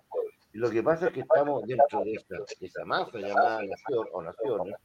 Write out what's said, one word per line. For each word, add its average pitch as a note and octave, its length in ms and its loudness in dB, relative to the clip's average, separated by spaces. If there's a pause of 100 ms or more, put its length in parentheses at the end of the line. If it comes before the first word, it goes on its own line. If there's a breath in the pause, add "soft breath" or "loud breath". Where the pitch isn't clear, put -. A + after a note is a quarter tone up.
(520)
Y G#2 60 -12
lo A#2+ 100 2
que A2 140 2
pasa D#3+ 240 2
es E3 60 0
que C3+ 80 -8
estamos C#3+ 440 4
dentro A2+ 380 4
de G#2+ 120 -4
esta, F#2+ 240 -10
de - 280 -10
esa E2+ 180 -10
masa B2 340 -2
llamada G#2 440 2
nación G2 500 -4
o F2 100 -4
naciones, G2+ 520 -2 (100)